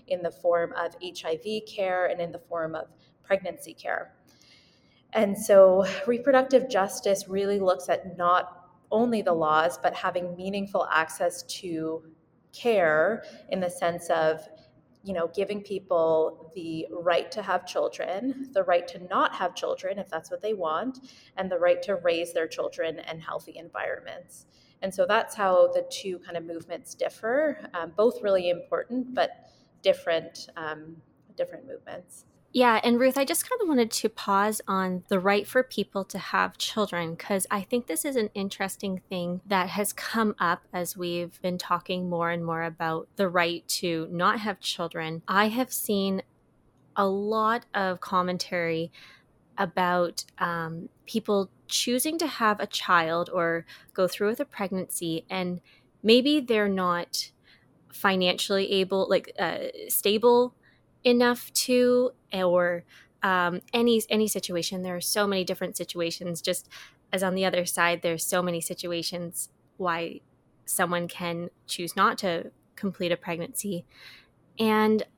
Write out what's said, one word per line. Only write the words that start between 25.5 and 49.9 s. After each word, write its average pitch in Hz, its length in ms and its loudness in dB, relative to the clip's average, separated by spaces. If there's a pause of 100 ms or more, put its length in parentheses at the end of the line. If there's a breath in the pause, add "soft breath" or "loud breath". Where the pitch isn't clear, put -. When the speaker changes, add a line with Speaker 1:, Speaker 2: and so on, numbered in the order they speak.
Speaker 1:
the 175 220 -2
two 185 300 -8
kind 175 180 -10
of 165 60 -10
movements 165 500 -12
differ, 277 800 -2
um, 165 200 -8
both 240 280 2
really 190 260 2
important, 175 680 -4
but - 360 -2 (320 soft breath)
different, 170 760 0
um, 156 400 -10 (400)
different - 300 -8
movements. - 580 -16 (260)
Speaker 2:
Yeah, 240 320 4
and 240 160 4
Ruth, 262 200 4
I 277 80 2
just 330 200 -2
kind 494 140 4
of 392 80 0
wanted 240 220 4
to - 180 -2
pause 208 580 0
on 185 420 0
the 196 120 2
right 202 260 2
for 254 160 2
people 196 440 -4
to - 120 -10
have 185 380 -2
children, 175 580 -2
'cause 190 360 -2
I 202 100 -2
think 240 260 -4
this 320 200 -4
is 277 100 -2
an 214 160 0
interesting 196 800 -6
thing 180 340 -4
that 190 240 0
has 196 240 -2
come 214 480 -2
up 180 320 0
as 180 240 -6
we've 175 460 -6
been 180 160 -2
talking 180 500 -4
more 170 220 -2
and 170 120 -4
more 165 200 -2
about 165 440 -4 (100)
the 196 120 0
right 170 400 0
to 165 420 -2
not 190 300 0
have 208 200 -4
children. 165 680 -6
I 208 200 4
have 240 220 -4
seen 196 520 -2 (760)
a 202 100 4
lot 214 680 0
of 185 260 -2
commentary 175 880 -2 (680 loud breath)
about, 180 680 0 (140)